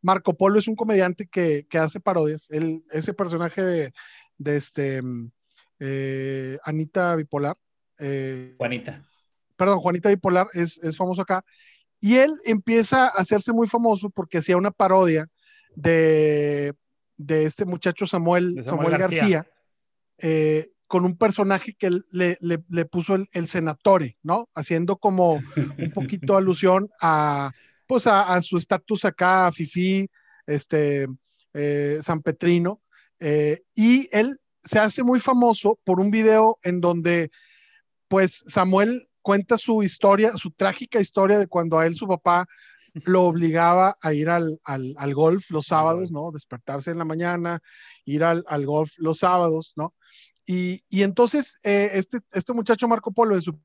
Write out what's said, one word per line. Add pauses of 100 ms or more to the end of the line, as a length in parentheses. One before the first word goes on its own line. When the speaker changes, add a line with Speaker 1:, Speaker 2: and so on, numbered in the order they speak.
Speaker 1:
Marco
Polo
es
un
comediante
que,
que
hace
parodias.
Él,
ese
personaje
de, (460)
de
este,
mm, (480)
eh,
Anita
Bipolar, (420)
eh,
Speaker 2:
Juanita. (540)
Speaker 1:
perdón,
Juanita
Bipolar
es,
es
famoso
acá. (600)
Y
él (140)
empieza
a
hacerse
muy
famoso
porque
hacía
una
parodia (480)
de, (440)
de
este
muchacho
Samuel,
Speaker 3:
De
Samuel
Speaker 1:
Samuel
Speaker 3:
García.
Speaker 1:
García, (720)
eh, (180)
con
un
personaje
que (220)
le,
le,
le
puso
el,
el
Senatore,
¿no?
Haciendo
como (440)
un
poquito
Speaker 2:
<laughs>
Speaker 1:
alusión (120)
a, (360)
pues,
a,
a
su
estatus
acá,
fifí, (380)
este, (460)
eh,
sanpetrino. (380)
Eh, (140)
y
él (240)
se
hace
muy
famoso
por
un
video
en
donde, (800)
pues,
Samuel (180)
cuenta
su
historia,
su
trágica
historia
de
cuando
a
él
su
papá (580)
lo
obligaba
a
ir
al,
al,
al
golf
los
Speaker 3:
Al
Speaker 1:
sábados,
Speaker 3:
golf.
Speaker 1:
¿no?
Despertarse
en
la
mañana, (440)
ir
al,
al
golf
los
sábados,
¿no? (500)
Y,
y
entonces,
eh,
este, (160)
este
muchacho
Marco
Polo,
en
su